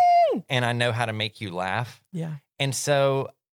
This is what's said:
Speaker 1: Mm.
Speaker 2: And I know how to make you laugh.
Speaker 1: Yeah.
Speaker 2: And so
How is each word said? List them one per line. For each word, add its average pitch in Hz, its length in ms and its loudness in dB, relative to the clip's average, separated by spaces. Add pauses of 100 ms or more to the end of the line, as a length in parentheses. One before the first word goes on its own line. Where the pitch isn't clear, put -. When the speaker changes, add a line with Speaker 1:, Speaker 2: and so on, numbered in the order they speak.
(360)
Speaker 1:
Mm. 208 160 -4
Speaker 2:
And 123 160 0
I 120 80 0
know 120 180 0
how 117 140 -2
to 110 80 -4
make 107 260 -6
you 95 140 -8
laugh. 92 480 -6 (100)
Speaker 1:
Yeah. 160 220 -8 (240)
Speaker 2:
And 139 160 0
so 139 560 0 (280)